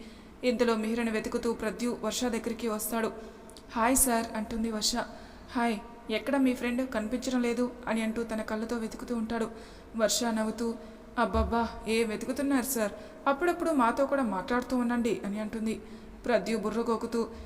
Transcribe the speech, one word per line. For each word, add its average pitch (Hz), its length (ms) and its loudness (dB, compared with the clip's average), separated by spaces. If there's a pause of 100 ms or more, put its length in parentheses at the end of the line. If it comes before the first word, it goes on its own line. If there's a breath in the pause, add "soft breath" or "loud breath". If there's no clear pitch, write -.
(440 loud breath)
ఇంతలో 233 320 6
మిహిరను 226 360 2
వెతుకుతూ 226 420 0
ప్రద్యు 220 500 -2
వర్ష 214 200 0
దగ్గరికి 226 440 -2
వస్తాడు. 214 440 0 (600 loud breath)
"హాయ్ 240 240 4
సార్," 233 300 4 (100)
అంటుంది 220 360 -2
వర్ష. 214 240 0 (560 loud breath)
"హాయ్, 233 260 2 (340)
ఎక్కడ 240 260 2
మీ 254 160 6
ఫ్రెండ్? 247 360 0
కనిపించడం 240 520 0
లేదు" 240 300 2 (160)
అని 226 140 0
అంటూ 226 220 0
తన 220 180 -4
కళ్ళతో 226 340 -2
వెతుకుతూ 226 400 -4
ఉంటాడు. 226 360 -2 (460 loud breath)
వర్ష 220 260 4
నవ్వుతూ, 220 520 0 (440 loud breath)
"అబ్బబ్బా, 220 500 2 (180)
ఏ 226 160 4
వెతుకుతున్నారు 254 600 0
సార్? 202 260 0 (360 loud breath)
అప్పుడప్పుడు 330 440 2
మాతో 262 340 4
కూడా 269 180 2
మాట్లాడుతూ 240 540 0
ఉండండి" 233 480 2
అని 202 140 -2
అంటుంది. 214 420 -4 (440 loud breath)
ప్రద్యు 214 320 2
బుర్ర 214 220 0
గోకుతూ, 233 480 0 (180 loud breath)